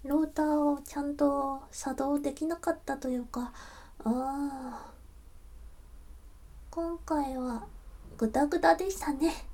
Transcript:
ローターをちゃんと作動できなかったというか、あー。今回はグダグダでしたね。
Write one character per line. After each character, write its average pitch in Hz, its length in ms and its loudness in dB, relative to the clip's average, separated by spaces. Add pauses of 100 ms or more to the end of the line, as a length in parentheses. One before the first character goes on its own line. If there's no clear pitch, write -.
ロ 294 200 4
ー 302 40 4
タ 302 140 0
ー 302 320 6
を 285 80 -2
ち - 160 -8
ゃ 285 60 -2
ん 285 120 -2
と 277 460 2 (100)
作 - 240 -4
動 277 240 2
で 285 140 -2
き 311 140 -2
な 330 100 0
か 330 140 -2
っ 320 120 -2
た 277 140 -4
と 277 100 -6
い 254 100 0
う 247 80 -4
か、 247 280 -6 (500)
あ 262 880 -2 (1800)
ー。 - 0 -
今 339 340 -2
回 277 320 0
は 247 300 -4 (500)
グ 220 140 2
ダ 277 160 4
グ 339 120 2
ダ 330 160 8
で 370 140 -2
し 381 100 -4
た 294 140 0
ね。 294 400 2